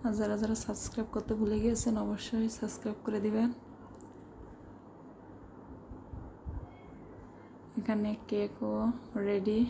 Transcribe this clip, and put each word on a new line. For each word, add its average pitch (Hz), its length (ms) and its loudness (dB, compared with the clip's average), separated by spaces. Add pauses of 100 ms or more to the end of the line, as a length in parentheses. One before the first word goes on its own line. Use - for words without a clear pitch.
আর 226 80 4
যারা 208 240 4
যারা 214 180 4
সাবস্ক্রাইব - 580 -2
করতে 214 220 0
ভুলে 214 260 4
গিয়েছেন, 226 360 4
অবশ্যই 208 520 2
সাবস্ক্রাইব - 580 -2
করে 214 140 2
দিবেন। 214 320 4 (4000)
এখানে 214 400 2 (120)
কেকও 214 640 2 (240)
রেডি। 208 540 6